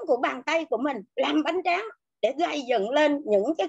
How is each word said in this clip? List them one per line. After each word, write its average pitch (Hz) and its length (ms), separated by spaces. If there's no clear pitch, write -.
của 269 100
bàn 262 280
tay 320 240
của 233 80
mình 262 200
làm 294 280
bánh 339 200
tráng 370 220
để 226 160
gây 302 240
dựng 233 280
lên 294 360
những 208 320
cái 370 120